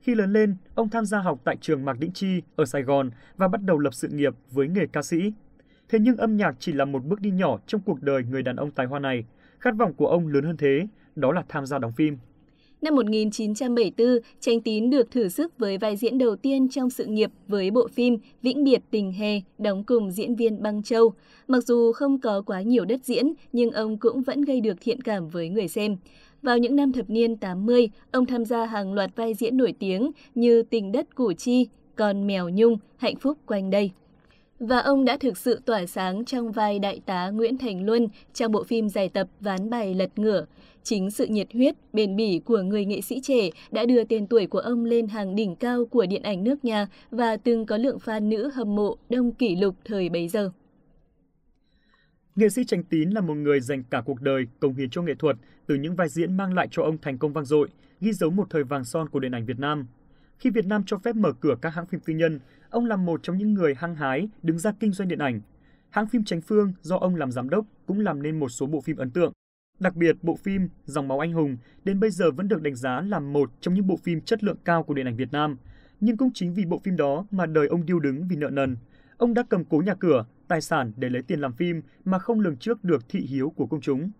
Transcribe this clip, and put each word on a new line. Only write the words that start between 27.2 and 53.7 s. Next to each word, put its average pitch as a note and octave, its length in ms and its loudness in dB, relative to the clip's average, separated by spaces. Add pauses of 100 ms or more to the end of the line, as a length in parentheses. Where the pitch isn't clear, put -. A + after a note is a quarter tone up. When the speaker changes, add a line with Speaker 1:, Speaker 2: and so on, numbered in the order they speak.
Speaker 2:
tám F#3+ 300 -4
mươi, A#3+ 220 6 (220)
ông B3+ 160 2
tham B3 180 -2
gia A3+ 220 -2
hàng G#3 260 -6
loạt G3 240 -2
vai A3+ 180 -2
diễn A#3+ 220 -2
nổi A#3+ 220 2
tiếng G3 320 -2 (240)
như A#3 280 6
Tình G#3+ 300 -2
Đất C#4+ 220 -4
Củ A#3 180 0
Chi, B3 360 2 (260)
Con G3+ 320 0
Mèo F#3+ 220 -2
Nhung, A3 300 6 (180)
Hạnh A#3+ 200 -2
Phúc C#4+ 300 -2
Quanh F#3+ 240 -2
Đây. G3+ 200 2 (680)
Và A#3+ 200 2
ông C4+ 260 4
đã A#3+ 120 4
thực C4 200 -2
sự - 280 -2
tỏa G#3 220 0
sáng F#3+ 380 -4
trong A#3+ 280 -6
vai G#3 260 0
đại G3 280 -4
tá F#3 240 -4
Nguyễn A3+ 280 0
Thành G3+ 280 -4
Luân A3+ 220 2 (260)
trong A3+ 180 0
bộ G#3 120 0
phim A3+ 240 0
dài G3 200 -2
tập F#3+ 200 -2 (120)
Ván G3+ 300 -4
Bài A3 240 -2
Lật F#3 240 -2
Ngửa. G#3 280 2 (360)
Chính G3 280 -2
sự A#3 160 -2
nhiệt G#3+ 260 -2
huyết, C4 220 4 (180)
bền G#3 240 2
bỉ G#3 280 2
của G#3+ 180 4
người G3+ 220 0
nghệ G3+ 160 -2
sĩ B3 220 -6
trẻ A#3 280 2 (200)
đã A3 140 0
đưa A#3+ 200 6
tên G#3+ 220 0
tuổi G#3 200 4
của F#3+ 120 -2
ông A#3 260 -2
lên A#3 240 2
hàng G3+ 280 -4
đỉnh G3+ 200 -2
cao A#3+ 280 0
của A#3 220 2
điện F#3+ 160 -4
ảnh G3 220 -4
nước C#4 200 -2
nhà G#3 240 0 (220)
và A3+ 260 0
từng A3+ 300 0
có G#3+ 100 -2
lượng B3+ 280 0
fan G#3+ 240 -2
nữ A3 260 0
hâm G#3+ 200 -4
mộ G#3 220 0 (140)
đông A#3+ 220 2
kỷ A3 240 0
lục F#3+ 280 0
thời F#3+ 240 -4
bấy E3+ 200 -2
giờ. G3+ 220 -2 (1900)
Speaker 1:
Nghệ G#3 120 6
sĩ B3 160 0
Chánh F3+ 200 -2
Tín E3 260 0
là G#3+ 100 0
một D#3+ 140 -2
người D3 260 2
dành C3 300 -4